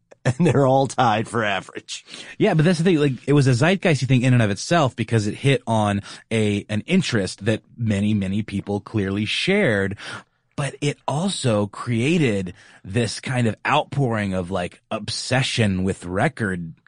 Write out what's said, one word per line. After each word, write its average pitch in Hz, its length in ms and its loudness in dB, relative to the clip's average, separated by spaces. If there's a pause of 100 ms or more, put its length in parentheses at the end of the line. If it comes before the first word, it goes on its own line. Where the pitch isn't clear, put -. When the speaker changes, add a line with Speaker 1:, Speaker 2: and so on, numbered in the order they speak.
Speaker 1:
<laughs> - 160 -16
and 127 100 0 (120)
they're 135 200 4
all 135 200 4
tied 113 420 0
for 113 160 -2
average. - 600 -6 (340)
Speaker 2:
Yeah, 196 160 2
but 156 100 4
that's 175 140 2
the 165 60 0
thing. 180 140 4
Like, 147 140 2 (160)
it 135 40 4
was 143 140 6
a 135 40 6
zeitgeisty 147 580 2
thing 131 140 4
in 127 100 4
and 123 100 6
of 104 80 2
itself 147 460 0
because 110 300 0
it 104 80 -4
hit 135 320 0
on 107 340 2 (320)
a, 104 360 0
an 107 180 -4
interest 113 580 0
that 110 180 0 (140)
many, 107 380 0
many 98 280 -2
people 101 380 -4
clearly 101 460 -2
shared. 110 720 0 (560)
But 139 260 -6
it 143 160 -2 (120)
also 127 580 0
created 117 880 -2 (300)
this 113 360 -4
kind 123 260 -2
of 107 100 -2 (100)
outpouring 117 680 0
of, 92 160 -4
like, 90 300 -6 (100)
obsession 107 920 -2
with 95 200 -4
record 92 720 -4 (140)